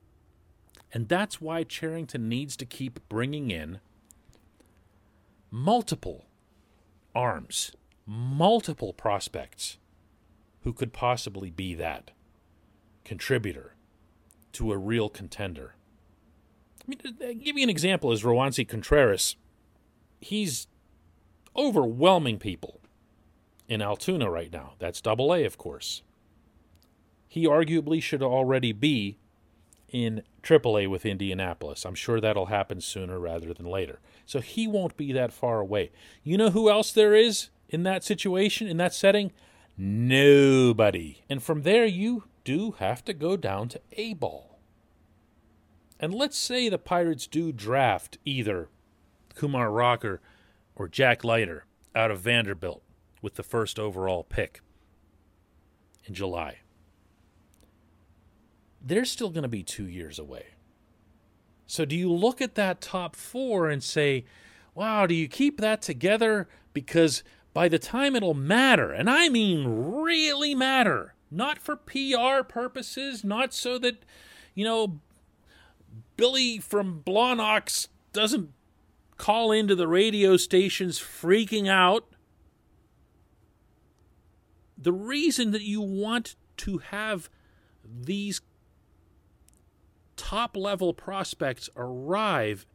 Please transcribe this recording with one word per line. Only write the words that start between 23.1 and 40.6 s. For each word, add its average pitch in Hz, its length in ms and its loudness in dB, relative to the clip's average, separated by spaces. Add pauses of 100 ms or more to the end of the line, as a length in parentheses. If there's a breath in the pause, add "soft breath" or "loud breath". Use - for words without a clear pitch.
in 110 140 -4
Altoona 104 480 -2
right 85 220 -6
now. 71 280 -14
That's 87 220 -8
double 127 320 2
A, 170 120 2
of 98 120 -6
course. - 460 -12 (1200)
He 165 180 0
arguably 156 560 2
should 135 220 -2
already 131 480 2
be 107 460 0 (720)
in 113 360 -2 (180)
triple 127 360 4
A 101 100 2
with 95 180 -4
Indianapolis. 92 800 -4
I'm 92 100 -10
sure 113 240 -2
that'll 104 280 0
happen 98 340 -2
sooner 92 380 -8
rather 85 340 -6
than 85 120 -12
later. 87 340 -6 (260 soft breath)
So - 140 -6
he 226 280 -4
won't 202 300 -4
be 143 160 -6
that 127 180 0
far 117 280 -2
away. 98 320 -2 (320 loud breath)
You 165 140 0
know 220 120 4
who 214 200 4
else 214 220 4
there 214 240 6
is 220 340 4 (200)
in 160 140 -2
that 190 200 -2
situation, 202 640 0
in 170 100 -4
that 175 160 0
setting? 202 380 4 (460 soft breath)
Nobody. 120 1500 6